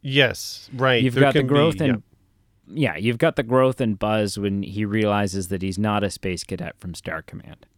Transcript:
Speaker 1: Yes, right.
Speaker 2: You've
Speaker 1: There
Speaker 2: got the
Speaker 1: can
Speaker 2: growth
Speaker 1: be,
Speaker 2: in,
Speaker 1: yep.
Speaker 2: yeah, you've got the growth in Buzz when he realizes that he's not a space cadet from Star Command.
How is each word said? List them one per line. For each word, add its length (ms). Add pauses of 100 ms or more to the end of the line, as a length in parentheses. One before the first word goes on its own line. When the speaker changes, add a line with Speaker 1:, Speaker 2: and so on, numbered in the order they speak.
Speaker 1:
Yes, 720
right. 280
Speaker 2:
You've 120
Speaker 1:
There 80
Speaker 2:
got 120
the 60
Speaker 1:
can 80
Speaker 2:
growth 300
Speaker 1:
be, 80
Speaker 2:
in, 40
Speaker 1:
yep. 120 (680)
Speaker 2:
yeah, 280
you've 220
got 180
the 60
growth 380
in 140
Buzz 440
when 240
he 220
realizes 640
that 140
he's 160
not 260
a 60
space 340
cadet 340
from 160
Star 280
Command. 440 (120)